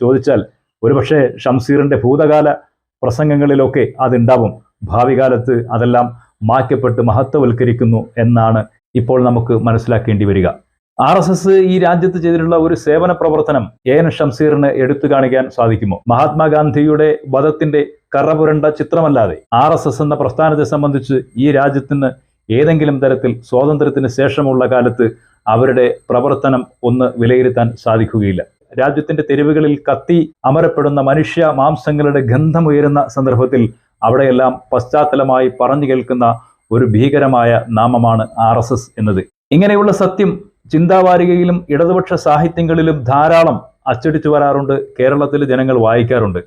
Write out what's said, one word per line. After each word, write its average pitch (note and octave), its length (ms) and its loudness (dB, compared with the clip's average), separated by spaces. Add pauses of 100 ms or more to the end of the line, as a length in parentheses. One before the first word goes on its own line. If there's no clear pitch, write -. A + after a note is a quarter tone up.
ചോദിച്ചാൽ B2+ 420 0 (400)
ഒരുപക്ഷെ A#2+ 380 0 (180)
ഷംസീറിന്റെ C#3 580 0
ഭൂതകാല D3 520 2 (540)
പ്രസംഗങ്ങളിലൊക്കെ C3+ 960 0
അതുണ്ടാവും. B2 520 2 (320)
ഭാവി A#2+ 340 0
കാലത്ത് B2+ 360 0 (160)
അതെല്ലാം A#2+ 360 0 (360)
മാറ്റപ്പെട്ട് B2 580 0
മഹത്വവൽക്കരിക്കുന്നു A#2 1000 0 (200)
എന്നാണ് A2+ 420 2 (340)
ഇപ്പോൾ B2+ 300 0
നമുക്ക് A#2+ 280 0
മനസ്സിലാക്കേണ്ടി A2 720 0
വരിക. F#2+ 240 0 (500)
ആർ D3 200 2
എസ് F3 120 0
എസ് F3+ 180 0
ഈ F#3+ 300 4
രാജ്യത്ത് F3+ 400 0
ചെയ്തിട്ടുള്ള E3+ 380 0
ഒരു E3 180 2
സേവന E3 380 0
പ്രവർത്തനം D3+ 520 -2 (220)
എ C3 120 2
എൻ E3 120 2
ഷംസീറിന് D3 560 0
എടുത്തു C#3 400 -2
കാണിക്കാൻ C3 440 0
സാധിക്കുമോ? A2 580 -2
മഹാത്മാഗാന്ധിയുടെ D3+ 1080 0 (100)
വധത്തിന്റെ D3 540 0 (320)
കറപുരണ്ട D3+ 520 0
ചിത്രമല്ലാതെ D3+ 680 0 (160)
ആർ C#3 200 2
എസ് D#3 160 -2
എസ് C3 140 -4
എന്ന D3 120 -2
പ്രസ്ഥാനത്തെ D3+ 500 0
സംബന്ധിച്ച് C#3 580 -2 (140)
ഈ C3+ 140 0
രാജ്യത്തിന് C#3 600 -2 (380)
ഏതെങ്കിലും D3+ 520 0
തരത്തിൽ B2+ 420 -2
സ്വാതന്ത്ര്യത്തിന് C#3 680 -2
ശേഷമുള്ള C3+ 580 -2
കാലത്ത് A#2+ 400 0 (400)
അവരുടെ A#2+ 400 2 (240)
പ്രവർത്തനം C3 540 -2 (180)
ഒന്ന് B2 360 0
വിലയിരുത്താൻ A#2+ 520 2 (120)
സാധിക്കുകയില്ല. G#2+ 600 -2 (380)
രാജ്യത്തിന്റെ D3+ 500 -2
തെരുവുകളിൽ D3 460 0 (140)
കത്തി E3+ 420 -2 (120)
അമരപ്പെടുന്ന D3 560 0
മനുഷ്യ D3 540 0
മാംസങ്ങളുടെ C#3+ 640 0
ഗന്ധമുയരുന്ന D3 880 2
സന്ദർഭത്തിൽ B2+ 540 0 (400)
അവിടെയെല്ലാം B2+ 500 2 (200)
പശ്ചാത്തലമായി C3 760 0 (120)
പറഞ്ഞു C#3 260 0
കേൾക്കുന്ന B2+ 400 -2 (440)
ഒരു A#2 140 2
ഭീകരമായ A#2+ 760 2 (100)
നാമമാണ് A2+ 580 2 (100)
ആർ A2+ 200 2
എസ് A2+ 140 -4
എസ് B2 160 -4 (100)
എന്നത്. G#2+ 220 -2 (300)
ഇങ്ങനെയുള്ള G3+ 420 2
സത്യം G3 380 -2 (420)
ചിന്താവാരികയിലും F3 960 2
ഇടതുപക്ഷ F3+ 460 0
സാഹിത്യങ്ങളിലും D#3+ 920 0
ധാരാളം D3+ 560 2 (260)
അച്ചടിച്ചു D3+ 420 -2
വരാറുണ്ട്. C#3 460 0 (260)
കേരളത്തിലെ C#3+ 460 0
ജനങ്ങൾ C3 320 0
വായിക്കാറുണ്ട്. A2+ 680 0